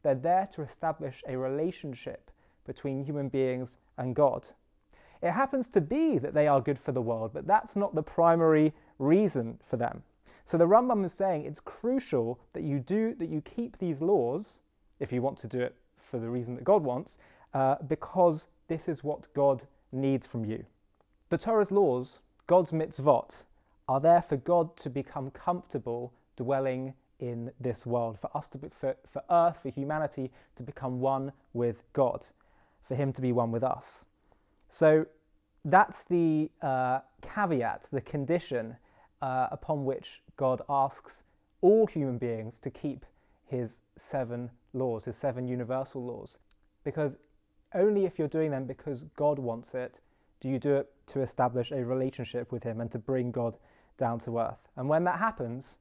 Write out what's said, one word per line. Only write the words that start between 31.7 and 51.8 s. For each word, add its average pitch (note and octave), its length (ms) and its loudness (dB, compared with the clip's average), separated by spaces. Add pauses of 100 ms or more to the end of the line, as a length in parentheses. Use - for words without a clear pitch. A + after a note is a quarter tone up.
God, - 320 0 (580)
for - 100 -8
him C#3 200 0
to C3 80 -8
be B2+ 100 0
one A#2 200 0
with A2+ 120 -2
us. - 420 -6 (600)
So D#3 380 6 (580)
that's F3+ 400 4
the, D#3+ 480 2 (100)
uh, C3 380 0 (220)
caveat, D3+ 680 -2
the C3+ 100 -2
condition, C3+ 760 -4 (460)
uh, C3 300 0
upon C#3+ 340 -4
which - 360 -6 (140)
God C3 320 0
asks - 560 -2 (380)
all G#3 260 6
human C3+ 300 -4
beings A2+ 420 -6
to C3+ 100 -8
keep - 360 -8 (400)
his B2 360 -8 (140)
seven B2 560 -8 (220)
laws, B2 320 -2
his A#2 100 -8
seven B2+ 320 -4
universal B2 560 -6
laws, A#2 360 -12 (440)
because D3 340 -4 (560)
only G3+ 320 4
if E3+ 140 -6
you're D3+ 80 0
doing D#3 240 0
them C3+ 140 -4
because C3+ 400 -10 (100)
God D3 240 2
wants A#2+ 340 -6
it, B2+ 280 -8 (400)
do C3 80 -4
you C3 100 0
do C#3+ 160 2
it C#3 160 -2 (160)
to C3+ 140 -4
establish B2 500 -2
a C3 140 -2